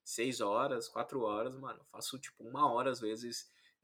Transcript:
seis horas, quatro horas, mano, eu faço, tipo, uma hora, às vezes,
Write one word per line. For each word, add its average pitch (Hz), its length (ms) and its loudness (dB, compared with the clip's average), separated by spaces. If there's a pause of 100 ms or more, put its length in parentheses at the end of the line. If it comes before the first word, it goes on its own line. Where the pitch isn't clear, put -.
seis 120 380 0
horas, 113 480 2
quatro 117 320 -2
horas, 110 360 0
mano, 131 240 -10
eu - 40 -20
faço, - 340 -8
tipo, - 240 -14
uma 131 300 4
hora, 127 180 4
às 123 100 -2
vezes, 117 520 -4 (320)